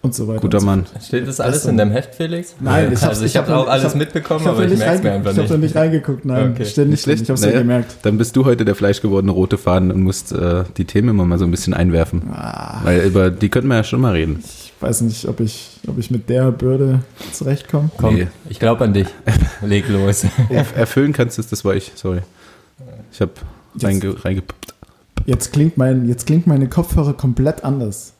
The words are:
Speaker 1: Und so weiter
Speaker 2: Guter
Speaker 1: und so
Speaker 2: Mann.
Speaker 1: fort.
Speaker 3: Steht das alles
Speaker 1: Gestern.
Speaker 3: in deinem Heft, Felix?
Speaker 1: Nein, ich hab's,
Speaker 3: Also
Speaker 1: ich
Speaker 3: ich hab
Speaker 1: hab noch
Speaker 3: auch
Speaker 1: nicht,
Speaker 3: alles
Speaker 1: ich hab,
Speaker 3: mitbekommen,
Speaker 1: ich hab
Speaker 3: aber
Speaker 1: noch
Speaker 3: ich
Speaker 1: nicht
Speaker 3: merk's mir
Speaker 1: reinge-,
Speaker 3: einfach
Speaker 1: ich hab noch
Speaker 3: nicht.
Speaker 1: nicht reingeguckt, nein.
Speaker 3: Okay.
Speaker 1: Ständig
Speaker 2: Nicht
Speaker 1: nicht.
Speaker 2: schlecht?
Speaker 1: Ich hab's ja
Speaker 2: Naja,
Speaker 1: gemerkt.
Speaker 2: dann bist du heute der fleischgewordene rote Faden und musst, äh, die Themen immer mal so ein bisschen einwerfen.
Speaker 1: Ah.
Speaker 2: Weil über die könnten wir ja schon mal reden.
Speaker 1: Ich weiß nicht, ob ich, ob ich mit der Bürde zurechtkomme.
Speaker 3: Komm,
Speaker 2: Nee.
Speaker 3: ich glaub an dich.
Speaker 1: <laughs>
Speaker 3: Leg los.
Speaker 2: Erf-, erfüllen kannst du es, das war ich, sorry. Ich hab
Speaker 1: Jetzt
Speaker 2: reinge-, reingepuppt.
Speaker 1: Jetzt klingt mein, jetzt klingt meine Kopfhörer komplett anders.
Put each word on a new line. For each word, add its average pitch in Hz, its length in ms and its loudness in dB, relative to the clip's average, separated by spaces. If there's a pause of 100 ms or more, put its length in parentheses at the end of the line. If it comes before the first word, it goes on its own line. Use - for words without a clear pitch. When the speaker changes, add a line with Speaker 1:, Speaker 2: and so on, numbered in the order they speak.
Speaker 1:
Und 127 140 -2
so 107 140 -6
weiter 110 120 -6
Speaker 2:
Guter 101 180 0
Speaker 1:
und - 20 4
so 101 60 0
Speaker 2:
Mann. 95 200 0
Speaker 1:
fort. - 160 -14
Speaker 3:
Steht 123 240 -4
das 131 140 -8
alles 127 160 0
Speaker 1:
Gestern. 127 160 -2
Speaker 3:
in 113 60 2
deinem 104 120 2
Heft, 123 240 -4
Felix? 170 460 -8
Speaker 1:
Nein, 135 320 2
ich 113 80 0
hab's, - 80 2
Speaker 3:
Also 107 160 -2
Speaker 1:
ich - 80 0
Speaker 3:
ich - 40 0
hab - 120 0
Speaker 1:
hab - 20 -2
noch 123 60 2
Speaker 3:
auch 131 80 2
Speaker 1:
nicht, 117 80 -2
Speaker 3:
alles 135 100 2
Speaker 1:
ich 131 80 0
hab, 147 80 -2
Speaker 3:
mitbekommen, 156 440 -4
Speaker 1:
ich 156 40 0
hab 139 80 2
Speaker 3:
aber 110 100 0
Speaker 1:
noch 87 80 2
Speaker 3:
ich 101 60 2
Speaker 1:
nicht 107 80 0
Speaker 3:
merk's 185 160 2
mir 110 80 0
Speaker 1:
reinge-, 98 80 -2
Speaker 3:
einfach 98 140 -2
Speaker 1:
ich 101 60 2
hab 156 120 2
noch 160 60 2
Speaker 3:
nicht. 151 60 2
Speaker 1:
nicht - 140 0
reingeguckt, 156 480 0
nein. 127 280 0
Speaker 3:
Okay. 120 120 -4
Speaker 1:
Ständig 104 120 -6
Speaker 2:
Nicht 143 140 4
Speaker 1:
nicht. - 120 0
Speaker 2:
schlecht? 135 220 0
Speaker 1:
Ich 123 60 -2
hab's 127 120 0
ja 104 60 4
Speaker 2:
Naja, 113 140 4
Speaker 1:
gemerkt. 120 420 0
Speaker 2:
dann 107 120 2
bist 113 200 0
du 131 80 4
heute 120 200 4
der 101 120 2
fleischgewordene 98 560 2
rote 92 260 2
Faden 90 320 2
und 92 140 2
musst, - 260 -2
äh, 87 320 0 (140)
die 92 80 -2
Themen 107 240 0
immer 101 160 4
mal 87 160 2
so 95 40 2
ein 85 60 2
bisschen 90 240 -2
einwerfen. 85 480 2 (100)
Speaker 1:
Ah. - 520 -10
Speaker 2:
Weil 90 160 4
über 92 300 4
die 98 180 0
könnten 127 200 0
wir 131 60 4
ja 110 100 2
schon - 160 -2
mal 123 120 2
reden. 80 320 0
Speaker 1:
Ich - 360 -20
weiß - 200 -2
nicht, 113 260 -2
ob - 140 -6
ich, - 480 -6
ob - 100 -6
ich 113 140 -4
mit 113 180 -4
der 127 220 2
Bürde 131 480 0 (320)
zurechtkomme. 147 640 -2
Speaker 3:
Komm, 110 180 2
Speaker 2:
Nee. 90 140 0 (200)
Speaker 3:
ich - 120 -10
glaub 117 200 2
an 110 140 2
dich. 98 140 2 (280)
Speaker 1:
<laughs> - 260 2
Speaker 3:
Leg 101 260 0
los. 98 360 0 (240)
Speaker 2:
Erf-, 135 280 0
erfüllen 135 360 2
kannst 120 260 -2
du 113 40 -6
es, - 60 -8
das - 160 -8
war 98 100 2
ich, - 220 -4
sorry. 90 240 -4 (920)
Ich - 80 -8
hab 95 100 0 (440)
Speaker 1:
Jetzt - 100 -4
Speaker 2:
reinge-, 98 400 -2
reingepuppt. - 500 -6 (520)
Speaker 1:
Jetzt - 260 -2
klingt 156 240 2
mein, 131 320 2
jetzt 120 180 -2
klingt 165 200 2
meine 135 220 2
Kopfhörer 143 460 0
komplett 135 500 -2
anders. 131 560 -6